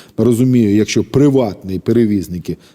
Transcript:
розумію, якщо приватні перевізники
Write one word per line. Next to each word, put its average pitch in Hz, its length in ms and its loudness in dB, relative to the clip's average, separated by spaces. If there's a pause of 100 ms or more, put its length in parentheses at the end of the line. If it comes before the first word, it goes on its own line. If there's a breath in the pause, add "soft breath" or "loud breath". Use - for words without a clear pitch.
(180 loud breath)
розумію, 117 580 2
якщо 107 280 0
приватні 123 760 0
перевізники 101 800 -2 (180 soft breath)